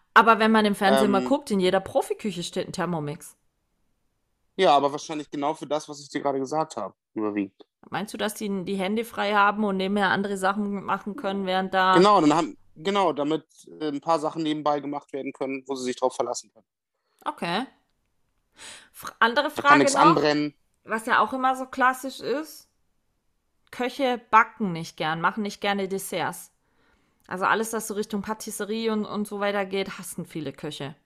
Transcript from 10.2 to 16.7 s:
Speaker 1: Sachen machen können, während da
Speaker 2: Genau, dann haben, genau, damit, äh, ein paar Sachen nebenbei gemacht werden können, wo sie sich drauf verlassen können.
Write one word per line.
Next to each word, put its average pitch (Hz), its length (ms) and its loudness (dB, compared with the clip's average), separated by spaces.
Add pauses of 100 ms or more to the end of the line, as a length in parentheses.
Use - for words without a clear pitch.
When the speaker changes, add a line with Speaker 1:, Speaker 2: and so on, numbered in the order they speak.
Speaker 1:
Sachen 202 480 -2
machen 196 320 -6
können, 196 300 -4
während 185 280 -2
da 185 220 4
Speaker 2:
Genau, 196 240 8
dann 151 140 6
haben, 156 220 0 (180)
genau, 190 380 0
damit, 147 320 -2 (360)
äh, 156 80 -4
ein 143 120 -4
paar 165 180 2
Sachen 156 240 -4
nebenbei 151 380 -2
gemacht 143 320 -10
werden 135 200 -8
können, 135 340 -8
wo 135 80 -6
sie 127 100 -8
sich 123 120 -4
drauf 127 200 0
verlassen 120 360 -6
können. 110 140 -20 (600)